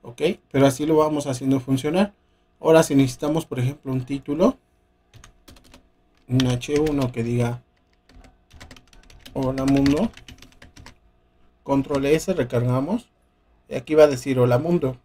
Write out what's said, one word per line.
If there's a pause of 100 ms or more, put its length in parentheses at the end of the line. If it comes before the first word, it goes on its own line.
Ok, (300)
pero
así
lo
vamos
haciendo
funcionar. (460)
Ahora
si
necesitamos,
por
ejemplo,
un
título, (1700)
un
H
uno
que
diga (1700)
"Hola
mundo", (1500)
control
S,
recargamos (580)
y
aquí
va
a
decir
"Hola
mundo".